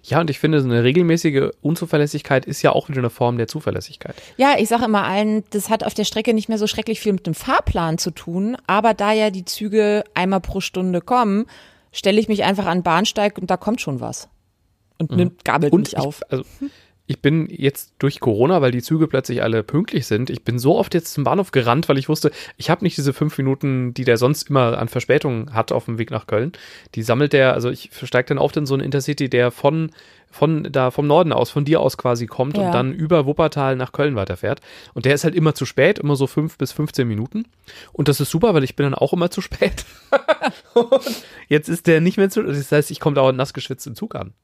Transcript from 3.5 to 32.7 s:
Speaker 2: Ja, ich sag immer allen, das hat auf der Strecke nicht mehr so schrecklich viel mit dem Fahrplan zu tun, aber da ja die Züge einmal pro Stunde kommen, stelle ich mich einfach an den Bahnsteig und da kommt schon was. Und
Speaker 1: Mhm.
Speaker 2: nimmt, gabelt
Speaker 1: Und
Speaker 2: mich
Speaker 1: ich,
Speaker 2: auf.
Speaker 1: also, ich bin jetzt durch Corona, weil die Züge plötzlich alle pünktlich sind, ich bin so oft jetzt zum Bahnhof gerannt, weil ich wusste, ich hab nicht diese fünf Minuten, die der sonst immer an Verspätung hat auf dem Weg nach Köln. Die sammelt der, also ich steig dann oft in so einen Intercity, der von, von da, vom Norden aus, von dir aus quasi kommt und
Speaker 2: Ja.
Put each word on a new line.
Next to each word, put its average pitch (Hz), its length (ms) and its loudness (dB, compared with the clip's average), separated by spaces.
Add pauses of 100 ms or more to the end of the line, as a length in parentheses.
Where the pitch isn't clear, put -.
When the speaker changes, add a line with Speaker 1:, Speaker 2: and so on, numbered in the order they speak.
Speaker 2:
Ja, 277 220 4
ich 220 100 0
sag 233 140 0
immer 214 220 2
allen, 214 480 0
das 202 180 -4
hat 220 140 0
auf 214 100 -4
der 208 120 -2
Strecke 220 280 -2
nicht 220 160 -2
mehr 220 80 0
so 208 80 -2
schrecklich 214 340 -4
viel 208 140 0
mit 180 140 -4
dem 160 80 -2
Fahrplan 175 640 -2
zu 180 100 -4
tun, 190 560 -6
aber 214 300 2
da 208 160 0
ja 214 180 2
die 185 160 -8
Züge 208 580 0 (120)
einmal 190 260 0
pro - 180 -6
Stunde 185 420 -2
kommen, 226 440 0 (460)
stelle 208 280 2
ich 214 80 -2
mich 214 160 0
einfach 196 220 0
an 180 140 0
den 175 40 -4
Bahnsteig 202 540 0
und 180 140 -6
da 180 60 2
kommt 220 220 -4
schon 135 200 -6
was. - 280 -10 (680)
Und 160 140 -4
Speaker 1:
Mhm. 170 60 0
Speaker 2:
nimmt, 180 280 0
gabelt 147 260 2
Speaker 1:
Und 175 100 6
Speaker 2:
mich 143 120 -6
Speaker 1:
ich, - 60 -4
Speaker 2:
auf. 139 220 -4 (100)
Speaker 1:
also, 131 140 -4 (680)
ich - 100 -6
bin 156 280 2
jetzt - 500 -4
durch 139 200 -2
Corona, 131 420 2
weil 127 100 4
die 120 100 -2
Züge 160 260 0
plötzlich 123 360 -2
alle 113 200 0
pünktlich 156 440 -2
sind, 117 220 0
ich 117 140 -8
bin 120 140 -2
so 139 200 4
oft 214 180 -2
jetzt 165 180 -2
zum 143 100 -4
Bahnhof 165 280 0
gerannt, 127 380 2
weil 139 100 4
ich 135 100 -6
wusste, 151 220 0 (260)
ich - 120 -6
hab - 120 0
nicht 175 160 -2
diese 139 160 0
fünf 151 240 -2
Minuten, 135 560 -2
die 127 120 -6
der 117 120 4
sonst 131 320 0
immer 123 300 4
an 117 80 -2
Verspätung 127 680 -2
hat 113 180 0
auf - 140 0
dem 113 140 -6
Weg 113 100 -4
nach 110 160 -8
Köln. 120 280 -2 (420)
Die 113 80 -6
sammelt 127 300 2
der, 131 200 6
also 123 160 -2
ich - 220 -10 (120)
steig 127 240 0
dann 139 120 0
oft 143 180 0
in 147 80 -2
so 135 80 -2
einen 139 100 -2
Intercity, 139 460 -2
der 123 220 2
von, 160 400 0 (400)
von 156 400 0
da, 131 200 2
vom 143 160 -2
Norden 156 260 4
aus, - 180 2
von 143 140 0
dir 156 160 4
aus - 160 0
quasi 120 300 -2
kommt 139 300 -4
und 202 60 0
Speaker 2:
Ja. 180 80 0